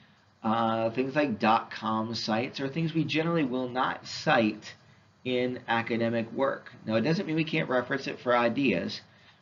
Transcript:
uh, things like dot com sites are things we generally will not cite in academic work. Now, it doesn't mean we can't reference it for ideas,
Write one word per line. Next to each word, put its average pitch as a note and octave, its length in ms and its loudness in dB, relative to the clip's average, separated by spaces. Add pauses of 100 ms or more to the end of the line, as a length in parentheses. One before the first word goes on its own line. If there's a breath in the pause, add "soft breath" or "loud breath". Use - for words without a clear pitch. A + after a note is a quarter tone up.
(440 soft breath)
uh, A2+ 480 2
things C3 240 -2
like C#3 240 0
dot A2 320 4
com A2 420 -2
sites A2 460 -2
are C3+ 100 -2
things E3 240 -2
we D#3+ 100 2 (140)
generally D#3+ 360 2
will B2+ 160 -2 (120)
not E3 240 -4
cite - 720 0 (500 soft breath)
in B2 420 0
academic A#2 640 0
work. - 400 -2 (140)
Now, G#2+ 100 0
it A2+ 60 4
doesn't E3 240 0
mean D#3 100 -2
we D#3+ 200 0
can't D#3+ 140 -2
reference C3 380 0
it C#3 120 -6
for B2 180 4
ideas, A2 640 0 (400 soft breath)